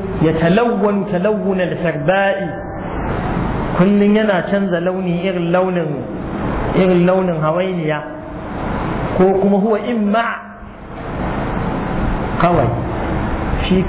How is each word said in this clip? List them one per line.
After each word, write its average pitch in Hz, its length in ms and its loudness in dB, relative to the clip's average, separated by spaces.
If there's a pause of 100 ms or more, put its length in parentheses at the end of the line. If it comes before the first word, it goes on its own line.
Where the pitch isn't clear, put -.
(220)
ya 156 180 4
talawwan 202 720 2
talawwun 190 480 0
al-sarba'i, 165 880 0 (1300)
kullum 202 400 6
yana 208 340 2
canza 190 300 0
launi 180 460 -2
irin 175 260 0
launin, 180 400 2 (840)
irin 180 320 4
launin 185 340 2
hawainiya, 160 600 0 (1160)
ko 185 60 6 (160)
kuma 196 180 4
huwa 208 220 2
imma 226 440 0 (2250)
kawai, 170 280 4 (1000)
shi 180 200 4